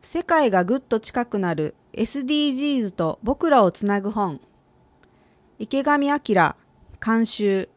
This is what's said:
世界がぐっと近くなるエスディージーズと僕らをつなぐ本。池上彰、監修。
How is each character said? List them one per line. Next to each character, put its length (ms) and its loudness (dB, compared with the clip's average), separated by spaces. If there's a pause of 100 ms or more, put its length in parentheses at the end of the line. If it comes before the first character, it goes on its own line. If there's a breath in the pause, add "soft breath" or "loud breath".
世 220 -8
界 260 4
が 140 2
ぐ 140 0
っ 20 -2
と 200 -2
近 280 -6
く 100 -6
な 160 0
る 220 -4 (180)
エ 140 -2
ス 180 -6
デ 80 -2
ィ 160 2
ー 60 -4
ジ 100 -4
ー 160 0
ズ 100 -4
と 300 -4
僕 300 0
ら 120 6
を 80 4
つ 140 -6
な 160 0
ぐ 80 -4
本。 320 -4 (1200 soft breath)
池 240 -2
上 280 2
彰、 440 2 (440)
監 280 0
修。 500 -2